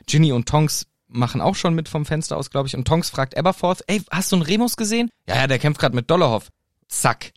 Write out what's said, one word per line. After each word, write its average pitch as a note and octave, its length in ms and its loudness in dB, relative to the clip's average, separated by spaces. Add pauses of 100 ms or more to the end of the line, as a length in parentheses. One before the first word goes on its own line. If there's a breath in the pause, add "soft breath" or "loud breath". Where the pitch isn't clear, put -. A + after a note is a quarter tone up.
Ginny D3+ 260 4
und A#2+ 160 0
Tonks - 380 0 (220)
machen A#2+ 340 -2
auch F3+ 140 0
schon F3 180 0
mit E3 160 -4
vom D3+ 160 -4
Fenster D#3 320 -4
aus, C#3+ 140 -8
glaub C#3 160 -2
ich. B2+ 80 -8
Und B2+ 120 -6
Tonks D#3+ 220 2
fragt - 260 -4
Aberforth, F3+ 520 -2
„Ey, G3+ 240 0
hast F3+ 200 -4
du G3 40 4
einen F3 80 4
Remus G#3+ 340 0
gesehen?“ A#3 320 -2 (180)
„Ja, F2+ 100 0
ja, C3 100 4
der C3+ 100 2
kämpft D3 240 0
grad B2+ 140 2
mit A#2+ 160 -2
Dolohov.“ C#3+ 380 2 (380)
Zack. - 500 -2